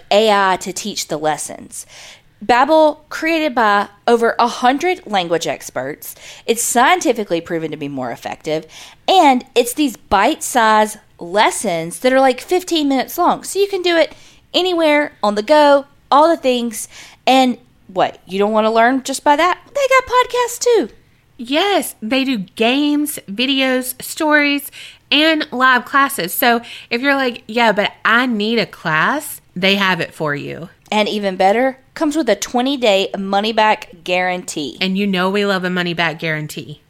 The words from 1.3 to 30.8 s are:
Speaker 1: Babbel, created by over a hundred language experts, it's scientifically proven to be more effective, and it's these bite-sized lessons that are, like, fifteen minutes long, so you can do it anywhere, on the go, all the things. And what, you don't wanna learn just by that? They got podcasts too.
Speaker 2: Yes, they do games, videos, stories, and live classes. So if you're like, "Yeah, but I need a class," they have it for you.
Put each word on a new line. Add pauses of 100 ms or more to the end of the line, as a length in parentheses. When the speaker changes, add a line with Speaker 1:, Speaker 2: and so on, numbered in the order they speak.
Speaker 1:
Babbel,
created
by (200)
over
a
hundred
language
experts, (320)
it's
scientifically
proven
to
be
more
effective, (420)
and
it's
these
bite-sized (220)
lessons
that
are,
like,
fifteen
minutes
long,
so
you
can
do
it (380)
anywhere, (100)
on
the
go, (260)
all
the
things. (380)
And (300)
what,
you
don't
wanna
learn
just
by
that?
They
got
podcasts
too. (480)
Speaker 2:
Yes,
they
do
games, (100)
videos,
stories, (400)
and
live
classes.
So (280)
if
you're
like,
"Yeah,
but (120)
I
need
a
class," (140)
they
have
it
for
you. (220)